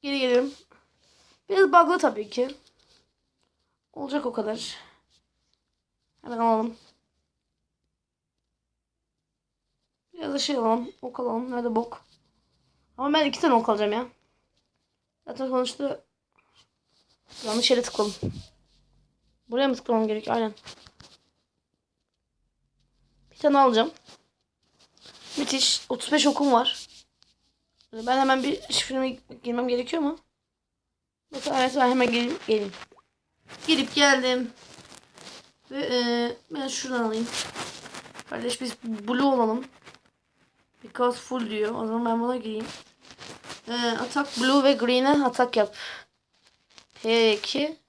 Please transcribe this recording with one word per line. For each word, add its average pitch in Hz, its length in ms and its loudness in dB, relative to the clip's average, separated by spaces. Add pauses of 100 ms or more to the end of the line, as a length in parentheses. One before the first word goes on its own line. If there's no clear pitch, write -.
Geri 277 180 -2
gelirim. 254 340 2 (960)
Biraz 381 180 6
bug'lı 349 300 6
tabii 220 320 0
ki. 262 260 -4 (1400)
Olacak 285 320 -6
o 240 80 -4
kadar. 220 440 -6 (1400)
Hemen 233 160 -10
alalım. 226 400 2 (3250)
Biraz 311 200 -8
da 277 60 -2
şey 285 160 -2
alalım. 240 360 0 (100)
Ok 247 180 -12
alalım. 247 320 -4
Nerede 240 240 -2
bok? 233 300 -4 (920)
Ama 277 160 0
ben 311 120 4
iki - 160 -4
tane 302 120 4
ok 226 160 2
alacağım 208 220 0
ya. 233 160 -4 (1200)
Zaten 262 200 -6
sonuçta 254 560 -2 (1400)
yanlış 226 260 0
yere 247 100 4
tıkladım. 208 320 -2 (1300)
Buraya 254 200 0
mı 254 80 0
tıklamam 226 320 0
gerekiyor? 214 280 -4
Aynen. 220 180 -2 (2750)
Bir - 60 -20
tane 285 200 4
alacağım. 262 340 4 (1500)
Müthiş. - 520 0
Otuz - 220 -4
beş 294 160 4
okum 285 240 2
var. - 360 2 (1040)
Ben 233 240 0
hemen 269 260 4
bir 285 260 -2
şifreme 262 480 -2 (260)
girmem 240 240 -2
gerekiyor 247 340 -2
mu? 302 160 -2 (1160)
Bakın 277 200 -6
evet 262 220 2
ben 254 140 6
hemen 254 180 4
geleyim. 240 300 0 (100)
Geleyim. 208 240 0 (960)
Girip 277 280 0
geldim. 254 560 2 (1200)
Ve, 277 200 -6
e, 247 60 2 (540)
ben 277 160 -6
şuradan 254 360 -4
alayım. 220 240 -2 (1000)
Kardeş 240 320 -6
biz 240 220 -8
blue 226 420 -2
olalım. 247 400 2 (1160)
Because 247 360 0
full 240 300 -6
diyor. 214 260 -2
O 220 120 -4
zaman 226 180 -2
ben 226 160 0
buna 247 160 -2
gireyim. 220 300 -8 (1000)
E, 226 60 -6
atak 240 680 -4
blue 269 240 4
ve 277 100 8
green'e 269 520 4
atak 247 320 2
yap. 208 180 2 (1300)
Peki. 226 760 2 (120)